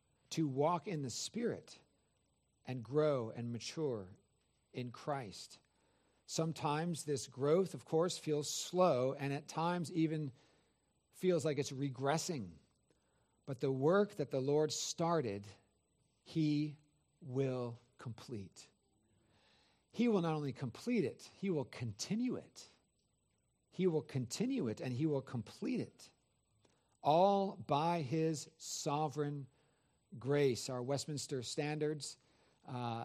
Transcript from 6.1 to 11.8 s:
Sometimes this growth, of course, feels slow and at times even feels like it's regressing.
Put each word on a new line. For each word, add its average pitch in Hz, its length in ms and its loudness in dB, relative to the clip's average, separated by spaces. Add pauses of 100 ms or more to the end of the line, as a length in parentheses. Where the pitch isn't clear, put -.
Sometimes 160 800 -2
this 143 220 -2
growth, 147 460 4
of 120 120 -10
course, 165 340 2
feels 147 320 -2
slow 139 680 4
and 139 140 -2
at 147 160 -6
times 170 440 0
even 156 380 0 (880)
feels 175 260 2
like 147 140 2
it's 143 140 -2
regressing. 139 760 -2 (960)